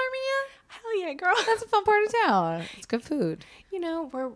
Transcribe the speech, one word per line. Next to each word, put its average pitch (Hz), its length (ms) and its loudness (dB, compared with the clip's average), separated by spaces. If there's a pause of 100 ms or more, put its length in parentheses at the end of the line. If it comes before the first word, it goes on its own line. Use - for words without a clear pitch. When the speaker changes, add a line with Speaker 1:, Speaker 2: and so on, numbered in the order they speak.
Speaker 1:
Armenia? 539 460 -2 (180)
Speaker 2:
Hell 453 320 -4
yeah, 320 140 -4
girl. 359 200 2 (120)
Speaker 1:
That's 453 160 2
a 453 60 -10
fun 403 160 2
part 415 200 4
of 427 100 0 (120)
town. 170 380 2 (120)
It's 185 80 -18
good 233 180 -2
food. 208 440 -2 (260)
Speaker 2:
You 381 80 -4
know, 330 320 -4
we're, 262 240 -4